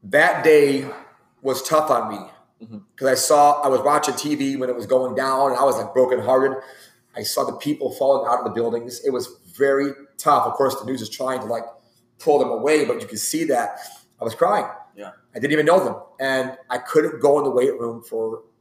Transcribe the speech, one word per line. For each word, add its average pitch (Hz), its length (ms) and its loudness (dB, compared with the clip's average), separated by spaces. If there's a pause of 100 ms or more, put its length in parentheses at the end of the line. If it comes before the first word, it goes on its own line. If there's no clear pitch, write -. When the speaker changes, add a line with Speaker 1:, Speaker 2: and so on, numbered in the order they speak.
Speaker 1:
That 143 400 2
day 139 460 6 (520)
was 131 260 -4
tough 156 220 0
on 113 220 0
me 98 160 -14 (340)
Speaker 2:
Mm-hmm. 110 160 -18 (180)
Speaker 1:
'cause 135 120 -2
I 131 80 4
saw, 147 460 4
I 139 80 0
was 127 120 2
watching 147 320 2
T 151 220 -4
V 135 200 -4
when 127 140 -4
it 123 60 -2
was 117 100 -8
going 127 300 0
down, 135 340 2
and 123 100 -2
I 135 40 4
was, 127 140 2
like, 107 180 -6
brokenhearted. 127 600 2 (600)
I 107 80 -12
saw 135 200 -2
the - 100 -4
people 143 380 -4
falling 135 400 0
out 120 60 2
of - 80 -4
the 104 60 -4
buildings. 117 520 -4
It 143 60 0
was 123 160 -4 (320)
very 139 360 0 (260)
tough. 131 260 2
Of 113 80 -4
course, 131 260 0
the 110 60 -12
news 123 160 -6
is 110 80 -10
trying 127 300 -6
to, 107 80 -10
like, 117 160 -4 (560)
pull 147 180 4
them 123 140 2
away, 139 340 2
but 120 160 -4
you - 60 -14
can 107 100 -12
see 160 280 -4
that 120 340 -2 (420)
I - 20 -8
was 110 120 -6
crying. 202 320 0 (280)
Speaker 2:
Yeah. 101 180 -16 (200)
Speaker 1:
I 113 60 -12
didn't 139 140 0
even 151 120 2
know 175 180 6
them, 110 120 -4 (240)
and 131 360 -2 (140)
I 123 80 -4
couldn't 151 420 0
go 143 200 4
in 143 60 -2
the 135 40 0
weight 123 300 2
room 117 240 -8
for 113 400 -6 (180)